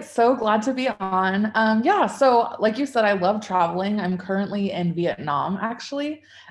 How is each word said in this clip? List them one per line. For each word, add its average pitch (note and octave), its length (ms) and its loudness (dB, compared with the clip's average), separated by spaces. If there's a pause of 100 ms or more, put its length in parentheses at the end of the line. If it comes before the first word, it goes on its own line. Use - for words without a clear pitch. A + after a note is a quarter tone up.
so A#3+ 320 2
glad A3 260 0
to C4 120 -2
be C4 140 -2
on. F#3+ 680 0
Um, A3 280 2
yeah, F#4 240 4
so B3 520 2
like A3 180 0
you C#4 80 -2
said, A#3 220 0
I G3+ 80 4
love G3 300 0
traveling. F#3 540 0
I'm F#3 200 -2
currently G3 540 -2
in F3 200 -2
Vietnam, D#3 680 -2
actually. C#4+ 600 -6 (280)